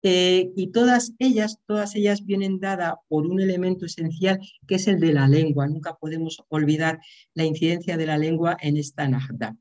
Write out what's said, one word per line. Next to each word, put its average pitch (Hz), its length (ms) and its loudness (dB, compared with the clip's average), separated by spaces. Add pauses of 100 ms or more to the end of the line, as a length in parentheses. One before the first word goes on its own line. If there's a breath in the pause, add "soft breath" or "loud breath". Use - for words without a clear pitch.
eh, 185 520 4
y 185 160 -4
todas 240 480 4
ellas, 220 440 0
todas 208 300 -4
ellas 202 300 0
vienen 196 340 -2
dadas 185 360 -4 (140)
por 156 180 0
un 190 140 -2
elemento 185 460 0
esencial 165 540 -2 (260 loud breath)
que 196 80 0
es 190 140 0
el 190 100 4
de 160 140 4
la 139 160 4
lengua. 143 400 4
Nunca 156 260 -8
podemos 160 540 -8
olvidar 156 500 0 (360 loud breath)
la 160 100 -2
incidencia 170 520 -2
de 160 100 -2
la 156 120 0
lengua 165 420 0
en 147 160 0
esta 143 320 -4
Nahda. 117 520 -4